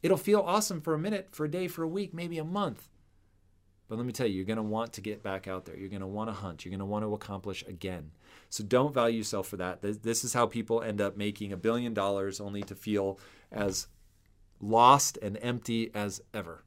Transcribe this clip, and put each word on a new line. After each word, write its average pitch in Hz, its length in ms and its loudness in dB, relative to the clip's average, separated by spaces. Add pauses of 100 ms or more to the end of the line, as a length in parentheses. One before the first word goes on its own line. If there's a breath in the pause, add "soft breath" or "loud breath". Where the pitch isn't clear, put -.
It'll 180 140 6
feel 202 240 4
awesome 190 400 2
for 160 140 0
a 151 60 0
minute, 196 320 -2
for - 120 -4
a 151 80 -2
day, 180 160 -2
for 170 160 -4
a 160 40 -2
week, 185 260 -4
maybe 170 240 -6
a 156 80 -2
month. 175 420 -2 (1040)
But 110 40 -4
let 123 100 -2
me 127 40 -4
tell 127 140 0
you, 101 120 2
you're 92 80 -2
gonna 110 180 -2
want 110 300 -2
to 104 80 -12
get 104 200 -6
back 95 260 -4
out 95 180 -6
there. - 120 -14
You're 98 100 -8
gonna 95 200 -8
wanna 107 240 -4
hunt. 95 340 -8
You're 90 60 -8
gonna 98 120 -6
wanna 104 280 -2
accomplish 98 560 -6
again. 90 420 -8 (400 loud breath)
So - 140 -6
don't 123 280 4
value 117 280 2
yourself 101 280 -4
for 101 100 -10
that. 90 260 -4
This, 104 140 -2
this 113 260 -2
is 117 100 -4
how 120 140 4
people 117 340 0
end 104 180 -4
up 101 160 2
making 101 380 -4
a 92 40 -6
billion 117 360 0
dollars 98 480 0
only 101 220 -6
to 101 100 -10
feel 98 460 0 (320 loud breath)
as 104 340 -2 (760)
lost 120 600 8
and 104 220 -6
empty 117 500 -2
as 104 300 -4 (100)
ever. 85 340 -10